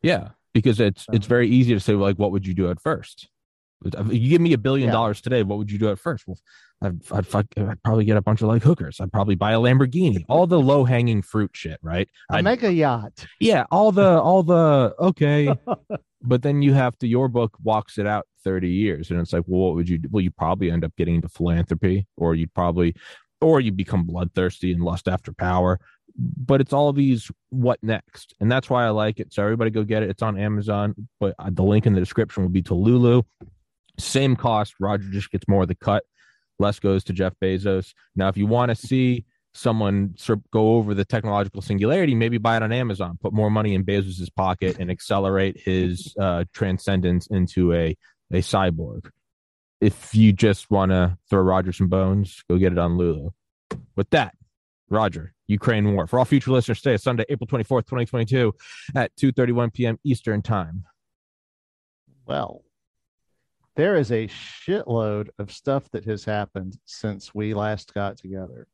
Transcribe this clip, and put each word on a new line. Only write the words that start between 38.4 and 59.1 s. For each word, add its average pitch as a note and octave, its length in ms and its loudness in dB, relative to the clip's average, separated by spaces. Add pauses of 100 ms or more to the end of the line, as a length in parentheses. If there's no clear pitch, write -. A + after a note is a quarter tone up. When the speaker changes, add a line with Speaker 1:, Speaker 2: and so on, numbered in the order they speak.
Speaker 1:
wanna A#2+ 280 2
see B2+ 500 -2 (280)
someone G2+ 640 -2
sort G#2+ 220 -2
of - 140 -14
go A2 240 4
over G#2 180 0
the G2 100 -2
technological G2+ 560 -4
singularity, B2 540 0
maybe A#2 240 0
buy A2+ 180 0
it A2+ 60 0
on A2 80 -4
Amazon, G2 500 -4
put G2 120 -4
more G#2+ 180 0
money G#2+ 240 0
in F#2+ 100 0
Bezos's F#2+ 460 -4
pocket F#2 480 -2
and F2+ 140 -6
accelerate G2 680 -2
his, F2+ 600 -4
uh, F2 320 -2
transcendence F#2 760 -2
into F2+ 440 0
a, E2 240 -2 (340)
a F2 120 -4
cyborg. E2+ 680 -4 (720)
If - 340 -2
you A2 180 8
just G2 380 0
wanna F#2 480 2 (100)
throw G2 140 2
Roger F#2 300 2
some F#2+ 160 0
bones, F#2+ 600 0
go F2+ 100 2
get F#2+ 140 4
it F2 60 0
on F2 180 0
Lulu. E2 340 -2 (640)
With - 140 -4
that, C3 260 0 (520)
Roger, F#2+ 460 -2 (140)
Ukraine G#2 460 0
war. F2 120 -2
For B2 140 0
all B2+ 40 4
future C3 280 0
listeners, B2 280 0
today B2+ 140 0
is G#2 80 -2
Sunday, A#2+ 260 -2
April A2+ 200 -6
twenty-fourth, A#2+ 380 -2
twenty A#2+ 200 -4
twenty-two, A#2+ 480 0 (400)
at B2 220 -2